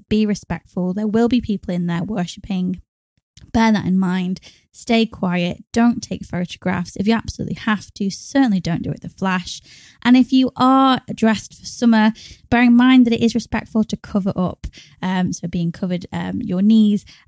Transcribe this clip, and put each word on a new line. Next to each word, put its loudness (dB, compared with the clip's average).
be 2
respectful. -6
There -4
will 2
be 2
people -4
in -2
there -4
worshipping. -6
Bear 4
that 0
in 2
mind. -2
Stay 0
quiet. -4
Don't 2
take -10
photographs. -6
If -2
you 2
absolutely -6
have -4
to, -6
certainly -2
don't -4
do -8
it -8
with -18
a -14
flash. -4
And 6
if 4
you 4
are 4
dressed 0
for -20
summer, 2
bear 4
in 6
mind 6
that 0
it -2
is 0
respectful -4
to -6
cover -4
up. -4
Um, -2
so -10
being -4
covered, -6
um, -8
your -4
knees 4